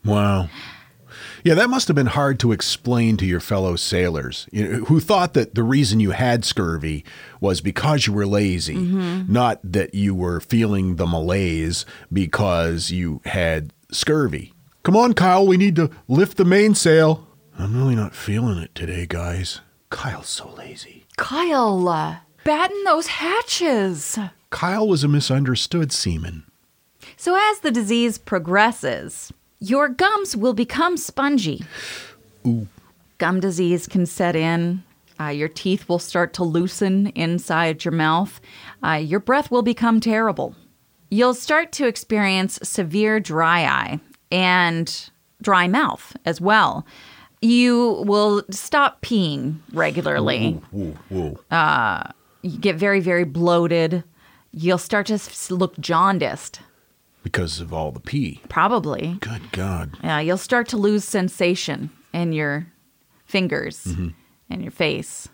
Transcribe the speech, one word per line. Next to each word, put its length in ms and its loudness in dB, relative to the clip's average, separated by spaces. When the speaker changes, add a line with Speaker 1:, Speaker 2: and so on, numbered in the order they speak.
Speaker 1:
Wow. 420 2
Yeah, 120 6
that 140 4
must 180 0
have 80 2
been 120 4
hard 340 0
to 100 4
explain 640 0
to 80 0
your 140 0
fellow 360 -2
sailors, 760 -2
you 160 -2
know, 180 -4
who 140 4
thought 340 0
that 220 2
the 80 2
reason 360 2
you 120 4
had 340 0
scurvy 580 -2
was 220 0
because 460 0
you 60 0
were 140 0
lazy, 480 0
Speaker 2:
Mm-hmm. 560 -2
Speaker 1:
not 320 2
that 320 -2
you 180 2
were 260 -2
feeling 580 0
the 100 0
malaise 800 -2
because 760 0
you 340 -4
had 480 -2
scurvy. 640 -2
"Come 120 4
on, 180 6
Kyle, 320 6
we 120 6
need 200 4
to 120 2
lift 300 2
the 80 6
mainsail." 840 6
"I'm 180 -2
really 200 2
not 200 -2
feeling 440 -2
it 160 -12
today, 320 -6
guys. 540 -6
Kyle's 400 -10
so 220 -10
lazy." 540 -20
Speaker 2:
Kyle, 720 2
uh, 280 -2
batten 400 0
those 240 2
hatches. 1080 -2
Speaker 1:
Kyle 360 0
was 160 4
a 40 2
misunderstood 840 0
seaman. 520 -4
Speaker 2:
So 180 0
as 240 2
the 120 0
disease 460 2
progresses, 1120 -2
your 300 2
gums 460 0
will 180 0
become 440 0
spongy. 680 -2
Speaker 1:
Ooh. 200 0
Speaker 2:
Gum 200 0
disease 480 0
can 200 0
set 280 -2
in. 480 0
Uh, 80 -6
your 200 -4
teeth 400 -4
will 120 0
start 340 -2
to 100 -4
loosen 680 0
inside 760 -2
your 60 -2
mouth. 500 0
Uh, 100 0
your 260 -2
breath 320 0
will 100 2
become 380 2
terrible. 560 0
You'll 240 4
start 380 -2
to 120 -2
experience 800 0
severe 560 0
dry 460 2
eye 340 0
and 800 0
dry 260 2
mouth 480 -2
as 160 -2
well. 440 2
You 640 4
will 420 2
stop 520 0
peeing 560 -2
regularly. 840 0
Speaker 1:
Ooh, 220 -8
ooh, 40 -8
ooh. 400 -6
Speaker 2:
Uh, 480 0
you 160 -8
get 200 0
very, 220 2
very 260 2
bloated. 800 2
You'll 280 0
start 280 -2
to 60 -2
s-, 380 -8
look 280 -2
jaundiced. 840 -2
Speaker 1:
Because 360 -4
of 120 -12
all 200 -6
the 80 -14
pee. 500 -6
Speaker 2:
Probably. 720 -2
Speaker 1:
Good 320 -10
God. 400 -4
Speaker 2:
Yeah, 180 -2
you'll 160 0
start 320 -2
to 80 -4
lose 280 2
sensation 840 -2
in 200 -2
your 320 -4
fingers 600 -4
Speaker 1:
Mm-hmm. 220 -4
Speaker 2:
and 140 -8
your 80 -10
face. 640 -6